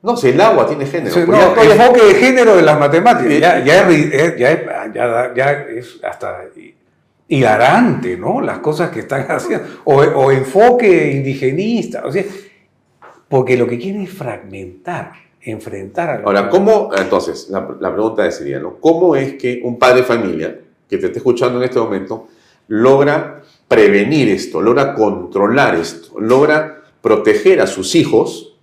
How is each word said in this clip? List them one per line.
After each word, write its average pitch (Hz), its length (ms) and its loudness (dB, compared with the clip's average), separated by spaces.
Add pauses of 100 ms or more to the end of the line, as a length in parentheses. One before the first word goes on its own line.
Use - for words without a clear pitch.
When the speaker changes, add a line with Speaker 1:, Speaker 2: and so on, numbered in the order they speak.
Speaker 1:
No, 226 140 -2
si 139 120 0
el 139 120 2
agua 196 260 4
tiene 147 200 -6
género, 151 280 -6
Speaker 2:
Sí, 175 100 2
Speaker 1:
pues - 140 4
Speaker 2:
no, - 100 8
Speaker 1:
ya - 60 2
todo 220 180 6
Speaker 2:
enfoque 240 320 6
de 196 100 8
género 240 420 4
de 175 60 6
las 151 160 4
matemáticas. 147 540 2
Speaker 1:
Sí. 143 80 2
Speaker 2:
Ya, 156 240 2
ya 160 160 4
es 185 80 2
ri-, 156 240 2
eh, 139 260 0
ya 127 140 2
es, 165 80 -2 (340)
ya 113 120 -4
da, 120 280 -4
ya 135 180 0 (160)
es 117 360 -14
hasta - 380 -10 (840)
hilarante, 123 880 2
¿no? 165 240 -4
Las - 180 -6
cosas 156 320 -4
que 113 100 -10
están 135 260 -6
<laughs> - 40 -14
haciendo. - 340 -6 (200)
O, 143 180 2
o 139 280 2
enfoque 185 840 2
indigenista, 139 960 -4
o 139 60 -8
sea, 196 120 -4 (1040)
porque 127 280 0
lo 120 100 0
que 120 120 -6
quieren 196 240 -8
es 175 80 -12
fragmentar, 98 1000 -14 (280)
enfrentar 107 720 -10
a 127 80 -6
los 104 80 -6
Speaker 1:
Ahora, 202 160 0
Speaker 2:
demás. - 120 -4
Speaker 1:
¿cómo? 202 420 2
Entonces, 90 540 -4
la, - 300 -8
la 90 120 -6
pregunta 104 380 -2
sería, 71 300 -10
¿no? 82 200 -14
¿Cómo 165 360 2
es 135 180 -4
que 123 300 -6
un 120 140 -8
padre 127 200 4
de 127 60 2
familia 87 560 -4 (280)
que 95 100 -4
te 90 80 -4
esté 87 120 -6
escuchando 123 400 -2
en 127 60 -2
este 127 160 -4
momento 98 480 -8 (400)
logra 139 720 0 (260)
prevenir 110 600 2
esto, 87 320 -4
logra 123 340 0
controlar 104 800 -2
esto, - 460 -10
logra 147 640 0 (180)
proteger 110 600 2
a 101 60 2
sus - 280 -8
hijos - 680 -2